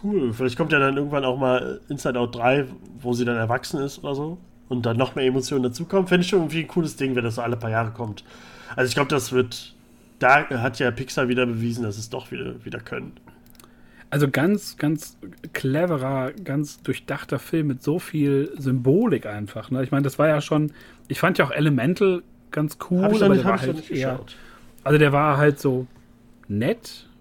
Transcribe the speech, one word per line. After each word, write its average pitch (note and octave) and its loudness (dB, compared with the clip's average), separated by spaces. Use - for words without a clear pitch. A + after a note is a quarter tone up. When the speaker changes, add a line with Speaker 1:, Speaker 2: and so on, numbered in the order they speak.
Speaker 1:
cool. F3 0
Vielleicht B2 -2
kommt D#3+ 0
ja C#3+ 6
dann C#3 2
irgendwann C#3+ -2
auch B2+ 0
mal B2+ 0
Inside C3+ -2
Out A#2+ -2
drei, B2+ 2
wo A#2+ -4
sie B2 0
dann A#2+ 0
erwachsen A#2+ -2
ist C#3 -6
oder C#3+ -4
so D#3 -6
und B2 -2
dann A2+ 0
noch C3 0
mehr C#3 2
Emotionen C3 2
dazukommen. E3+ 0
Fänd F3+ 4
ich F3+ -4
schon G3+ 4
irgendwie D#3+ -2
ein D3+ -8
cooles D#3+ -2
Ding, C3+ -2
wenn A#2+ 2
das A2+ -2
so A#2+ -4
alle A#2 -2
paar A2+ -6
Jahre A2+ 0
kommt. A2+ -10
Also C3 0
ich A2+ -6
glaub, C#3+ 2
das C#3 0
wird, B2 0
da C#3 6
hat B2+ -2
ja B2 2
Pixar B2 -2
wieder B2 2
bewiesen, A#2 -4
dass G#2 -4
es A2 -12
doch B2+ -10
wieder, A#2+ -10
wieder A#2+ -8
können. - -10
Speaker 2:
Also C#3+ 2
ganz, F3+ 0
ganz D3+ -4
cleverer, C3+ -2
ganz D3 -6
durchdachter - -6
Film D#3 -2
mit C3 -4
so D3+ 0
viel C#3+ 0
Symbolik C3+ 2
einfach, G#2+ -10
ne? C3 0
Ich B2 -6
meine, C#3+ 2
das C#3 -4
war D3+ 6
ja D3+ 2
schon, D3+ 0
ich - -4
fand F#3 2
ja E3 4
auch C3 -4
Elemental D#3+ 2
ganz D3+ -2
cool, F3+ 2
Speaker 1:
Hab G#3 4
ich G#3+ 4
noch G3+ 6
Speaker 2:
aber G3 8
Speaker 1:
nicht, - 2
Speaker 2:
der F#3+ 2
Speaker 1:
hab - 0
Speaker 2:
war C3 -2
Speaker 1:
ich C#3+ 0
noch - -6
Speaker 2:
halt - -14
Speaker 1:
nicht C#3 -2
Speaker 2:
eher, C3 -2
Speaker 1:
geschaut. - -10
Speaker 2:
also D3 4
der D3 6
war C#3+ 4
halt D3 4
so B2+ 0
nett. B2 -4